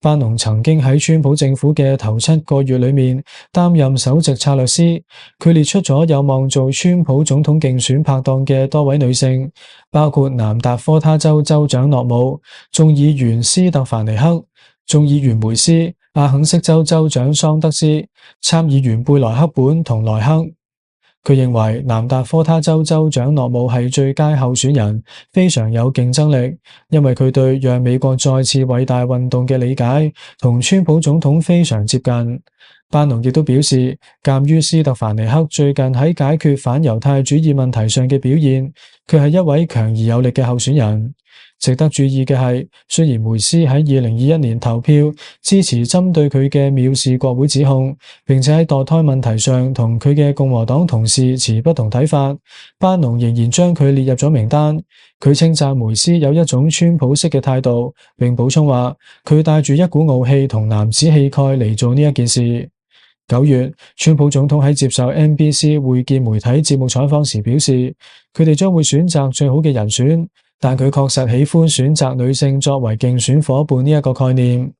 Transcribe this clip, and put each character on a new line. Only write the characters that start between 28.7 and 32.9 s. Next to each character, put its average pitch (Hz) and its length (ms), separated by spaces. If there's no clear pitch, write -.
大 123 200
運 123 240
動 127 160
嘅 131 140
理 127 160
解 135 380
同 120 220
川 190 240
普 156 160
總 151 200
統 151 200
非 175 240
常 107 200
接 123 140
近。 120 420
班 147 200